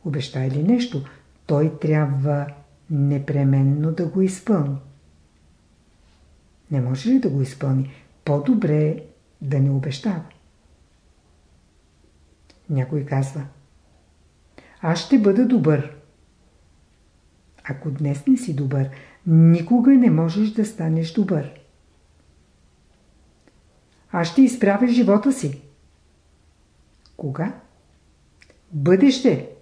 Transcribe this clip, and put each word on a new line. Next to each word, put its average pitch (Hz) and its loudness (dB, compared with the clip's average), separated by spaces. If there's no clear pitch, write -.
Обещае 135 -4
ли 147 -2
нещо, 226 0
той 156 0
трябва 143 -2
непременно 139 0
да 170 -4
го 190 -2
изпълни. 180 -2
Не 135 -2
може 131 -4
ли 262 4
да 220 0
го 135 -2
изпълни? 131 -2
По-добре 151 0
да 139 -2
не 139 2
обещава. 139 -4
Някой 135 -4
казва: 135 -6
"Аз 170 -2
ще 269 2
бъда 208 4
добър." 151 0
Ако 139 -10
днес 143 -4
не 262 4
си 160 -6
добър, 135 -2
никога 170 6
не 247 6
можеш 165 0
да 214 -2
станеш 160 -4
добър. 180 -2
"Аз 170 -2
ще - 2
изправя 220 4
живота 240 2
си." 143 -6
Кога? 160 -8
Бъдеще. 175 2